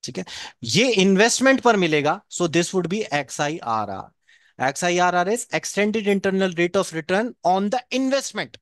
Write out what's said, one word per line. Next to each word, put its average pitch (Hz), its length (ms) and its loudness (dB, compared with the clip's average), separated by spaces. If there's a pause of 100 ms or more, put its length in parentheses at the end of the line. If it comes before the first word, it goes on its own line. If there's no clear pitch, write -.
ठीक - 140 -10
है, 120 60 -8 (400)
ये 170 280 2
इन्वेस्टमेंट 214 680 4
पर 233 160 4
मिलेगा, 156 460 2 (100)
so 175 160 -2
this 170 260 0
would 180 140 0
be 208 140 -2 (120)
एक्सआईआरआर। 127 1500 -6
एक्सआईआरआर 175 600 0
is 233 200 -2
extended 208 580 -2
internal 190 520 0
rate 175 180 0
of 185 180 -2
return 185 380 -2 (140)
on 196 240 2
the 254 100 -2 (140)
investment। 262 680 -2